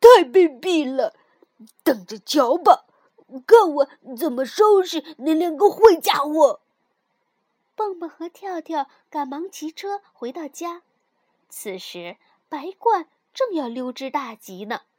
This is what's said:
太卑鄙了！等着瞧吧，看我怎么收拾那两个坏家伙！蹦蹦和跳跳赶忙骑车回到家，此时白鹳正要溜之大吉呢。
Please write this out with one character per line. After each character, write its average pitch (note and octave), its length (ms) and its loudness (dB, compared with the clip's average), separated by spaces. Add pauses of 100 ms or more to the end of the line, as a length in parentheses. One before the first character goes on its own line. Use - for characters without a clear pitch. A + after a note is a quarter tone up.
太 A#4 240 10
卑 E4 240 4 (120)
鄙 D4 360 -4
了！ B3+ 200 -4 (680)
等 A3 220 -2
着 A3 140 -16
瞧 C4 380 0
吧， - 280 4 (600)
看 G4+ 280 6
我 - 140 -2 (300)
怎 C#4+ 140 -4
么 B3 140 -6
收 G4+ 380 2
拾 E4 200 -6 (160)
那 C#4+ 140 -4
两 D#4+ 240 -4
个 G4+ 120 2
坏 G4+ 260 6
家 F4 240 -2
伙！ D4 420 0 (1120)
蹦 G4+ 240 -6
蹦 E4 100 -10
和 - 180 -14
跳 F4+ 340 -12
跳 D#4 260 -6 (220)
赶 C#4+ 180 -8
忙 D4 220 -10
骑 D#4 220 -14
车 G4+ 300 -10 (120)
回 A#3+ 180 -12
到 D#4 160 -12
家， E4+ 340 -14 (680)
此 - 280 -14
时 F3 400 -16 (320)
白 D4 180 -12
鹳 F#4+ 380 -4 (280)
正 B4 200 -6
要 D4+ 140 -6
溜 B3 240 -10
之 C4+ 180 -12
大 B3+ 260 -8
吉 G3 300 -18
呢。 G#3+ 160 -10 (180)